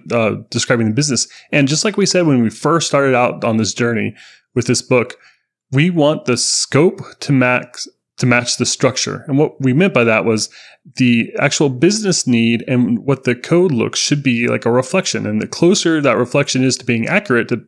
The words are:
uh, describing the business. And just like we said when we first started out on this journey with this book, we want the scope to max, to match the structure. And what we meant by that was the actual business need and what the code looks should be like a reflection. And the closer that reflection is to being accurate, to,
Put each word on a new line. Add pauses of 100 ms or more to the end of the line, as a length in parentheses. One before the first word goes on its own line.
(100)
uh, (140)
describing
the
business. (260)
And
just
like
we
said
when
we
first
started
out
on
this
journey (400)
with
this
book, (540)
we
want
the
scope (200)
to
max, (300)
to
match
the
structure.
And
what
we
meant
by
that
was (460)
the
actual
business
need
and
what
the
code
looks
should
be
like
a
reflection.
And
the
closer
that
reflection
is
to
being
accurate,
to,